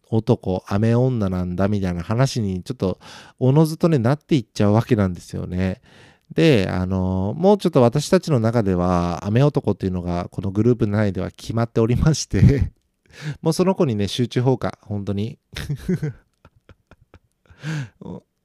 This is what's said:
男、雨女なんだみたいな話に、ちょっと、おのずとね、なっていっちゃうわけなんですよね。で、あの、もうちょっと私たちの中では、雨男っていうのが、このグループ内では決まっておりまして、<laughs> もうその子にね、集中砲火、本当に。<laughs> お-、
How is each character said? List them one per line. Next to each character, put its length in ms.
男、 600
雨 260
女 340
な 140
ん 140
だ 100
み 140
た 100
い 40
な 100
話 360
に、 220
ち 80
ょ 40
っ 20
と、 240
お 100
の 160
ず 100
と 120
ね、 100
な 160
っ 40
て 180
い 40
っ 140
ち 80
ゃ 60
う 40
わ 120
け 100
な 140
ん 40
で 80
す 140
よ 140
ね。 320
で、 380
あ 160
の、 500
も 180
う 40
ち 80
ょ 20
っ 40
と 100
私 260
た 120
ち 100
の 80
中 240
で 140
は、 500
雨 160
男 300
っ 40
て 80
い 40
う 40
の 100
が、 280
こ 120
の 100
グ 100
ル 120
ー 20
プ 100
内 260
で 80
は 120
決 240
ま 80
っ 40
て 120
お 80
り 80
ま 180
し 120
て、 440
<laughs> 360
も 80
う 20
そ 120
の 100
子 100
に 120
ね、 100
集 220
中 140
砲 160
火、 240
本 240
当 60
に。 280
<laughs> 60
お-、 220